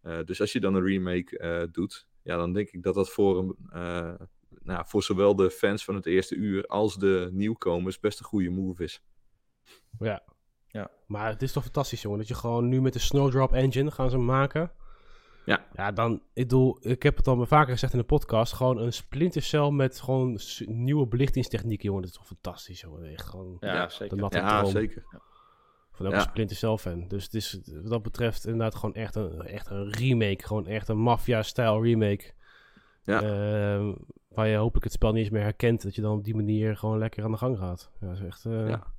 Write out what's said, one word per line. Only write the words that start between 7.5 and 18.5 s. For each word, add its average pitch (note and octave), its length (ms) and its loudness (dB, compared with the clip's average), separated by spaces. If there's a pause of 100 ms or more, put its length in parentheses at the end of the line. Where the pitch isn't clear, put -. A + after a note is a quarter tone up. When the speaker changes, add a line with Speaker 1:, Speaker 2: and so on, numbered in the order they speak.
Speaker 1:
best G#2 180 -2
een - 60 -18
goede F#2 260 0
move F#2 320 -4
is. - 200 -8 (960)
Speaker 2:
Ja. A2 240 -4 (460)
Speaker 3:
Ja. G#2 220 -10 (160)
Speaker 2:
Maar G#2 240 -4
het G#2+ 120 -6
is C3+ 100 -4
toch C3+ 100 -2
fantastisch, - 400 -4
jongen, G#2 160 -4
dat A2 100 -6
je A#2+ 60 -6
gewoon A#2+ 340 0
nu C3 120 4
met C3 120 2
de A#2+ 60 -6
Snowdrop C3+ 540 4
Engine C3+ 380 2
gaan B2+ 200 0
ze C3 80 2
maken. C3+ 540 0 (720)
Speaker 1:
Ja. - 280 2
Speaker 2:
Ja, G2+ 200 -4
dan, A#2 200 2
ik - 300 -4
bedoel, B2+ 380 4
ik G#2 220 -2
heb C#3+ 140 4
het - 100 6
al A#2+ 200 4
vaker D3+ 260 6
gezegd B2+ 200 0
in B2+ 60 2
de A#2 60 2
podcast, - 480 2